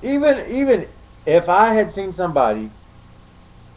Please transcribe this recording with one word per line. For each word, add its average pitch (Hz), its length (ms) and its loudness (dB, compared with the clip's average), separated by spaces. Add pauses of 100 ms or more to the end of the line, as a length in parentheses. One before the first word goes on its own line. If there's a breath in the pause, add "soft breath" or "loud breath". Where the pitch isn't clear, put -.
Even, 277 460 0
even 247 400 -2 (380)
if 170 220 2
I 214 260 4
had 214 180 0
seen 190 200 -8
somebody 127 580 -2 (1080)